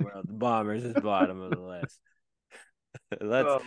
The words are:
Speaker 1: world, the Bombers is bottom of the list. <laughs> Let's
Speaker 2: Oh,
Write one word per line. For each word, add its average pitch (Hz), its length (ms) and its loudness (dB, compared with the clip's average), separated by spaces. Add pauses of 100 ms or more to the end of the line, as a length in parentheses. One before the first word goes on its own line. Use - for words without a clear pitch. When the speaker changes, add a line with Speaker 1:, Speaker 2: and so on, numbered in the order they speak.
Speaker 1:
world, 98 220 -8
the 95 60 -12
Bombers 110 500 0
is 120 120 -4
bottom 95 460 2
of 92 120 -8
the 90 80 -2
list. 90 440 -12
<laughs> - 1160 -18
Let's 123 280 4
Speaker 2:
Oh, 135 180 2